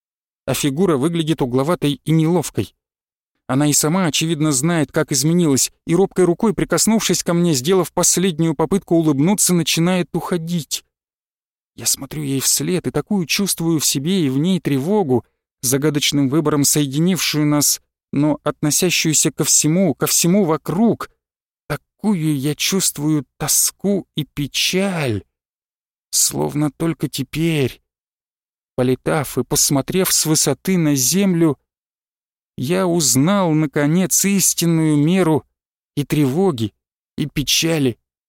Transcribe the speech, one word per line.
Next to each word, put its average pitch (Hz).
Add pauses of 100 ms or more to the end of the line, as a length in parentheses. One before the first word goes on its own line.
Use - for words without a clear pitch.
(460)
а 131
фигура 151
выглядит 160
угловатой 139
и 151
неловкой. 160 (720)
Она 143
и 143
сама, 175
очевидно, 156
знает, 151
как 151
изменилась, 151 (160)
и 147
робкой 185
рукой, 175
прикоснувшись 180
ко 175
мне, 175
сделав 160
последнюю 165
попытку 170
улыбнуться, 165
начинает 175
уходить. 170 (880)
Я 117
смотрю -
ей 135
вслед 160
и 127
такую 170
чувствую 165
в -
себе 160
и 131
в 131
ней 175
тревогу, 143 (340)
загадочным 139
выбором 151
соединившую 151
нас, 147 (300)
но 147
относящуюся 156
ко 156
всему, 165
ко 156
всему 185
вокруг. 160 (580)
Такую 156
я 143
чувствую 151 (140)
тоску -
и 151
печаль, 151 (880)
словно 147
только 160
теперь, 151 (920)
полетав 131
и 123
посмотрев 156
с -
высоты 156
на 147
землю, 165 (1000)
я 180
узнал, 170
наконец, 156
истинную 165
меру 160 (500)
и 143
тревоги, 147 (420)
и 151
печали, 147 (300)